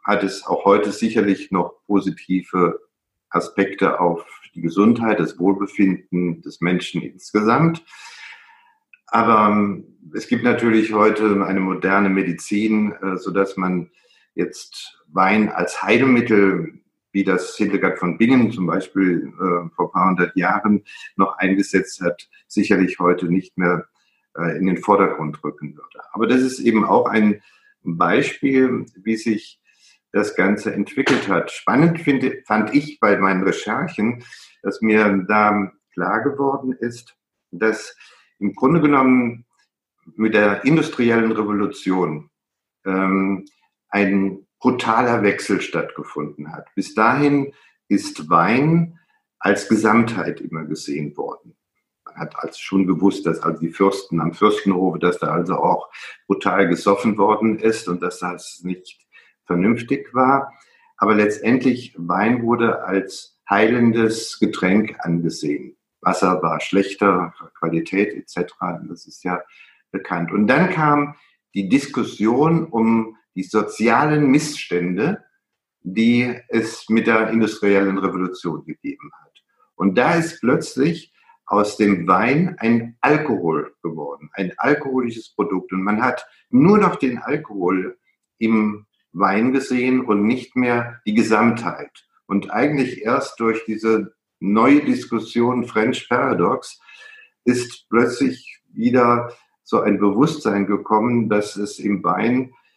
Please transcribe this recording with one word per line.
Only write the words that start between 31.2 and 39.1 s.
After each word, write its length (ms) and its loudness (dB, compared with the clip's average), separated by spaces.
hat. 220 0
Spannend 480 2
finde, 460 -2
fand 300 0
ich 260 0
bei 160 4
meinen 260 0
Recherchen, 800 -4
dass 200 -6
mir 440 4
da 460 2
klar 280 -2
geworden 500 -4
ist, 440 -10
dass 460 -4
im 160 -4
Grunde 280 2
genommen 640 2